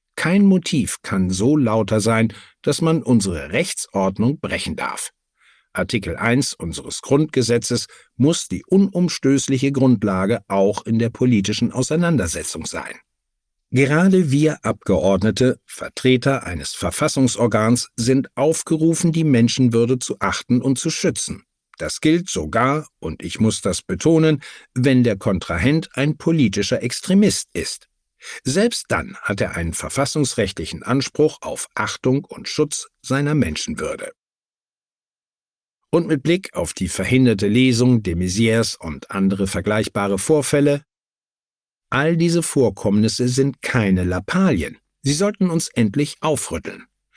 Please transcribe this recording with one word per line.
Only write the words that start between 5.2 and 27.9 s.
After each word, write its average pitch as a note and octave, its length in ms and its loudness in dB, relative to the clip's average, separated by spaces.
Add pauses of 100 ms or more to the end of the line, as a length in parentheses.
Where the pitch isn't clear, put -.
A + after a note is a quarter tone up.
Artikel F#2 440 -4
eins A#2+ 360 0
unseres - 480 -10
Grundgesetzes A#2+ 840 0 (300)
muss D3+ 300 2
die - 200 -8
unumstößliche C#3 1080 2
Grundlage G#2+ 760 2
auch G2 380 0
in A2+ 140 0
der A2+ 100 0
politischen A2 640 0
Auseinandersetzung C3 920 -2
sein. - 300 -10 (720)
Gerade D#3+ 600 4
wir D3+ 320 0
Abgeordnete, G2+ 1040 2
Vertreter C3 800 0
eines D#2 300 -8
Verfassungsorgans, A#2 1200 0
sind C3 380 0
aufgerufen, D#3+ 800 0
die D#3+ 120 0
Menschenwürde A#2+ 760 4
zu - 200 -8
achten A2 400 0
und C3 180 0
zu E3 120 -4
schützen. - 540 -4 (340)
Das - 240 -8
gilt E3+ 260 2
sogar, A#2 580 -2 (120)
und D#2 240 -10
ich - 180 -6
muss A2 220 0
das F#2+ 180 -2
betonen, D#3 640 2 (320)
wenn B2+ 280 4
der A2+ 140 2
Kontrahent G2 800 -2
ein C#3+ 240 -2
politischer A#2+ 640 0
Extremist - 720 0
ist. - 320 -8 (580)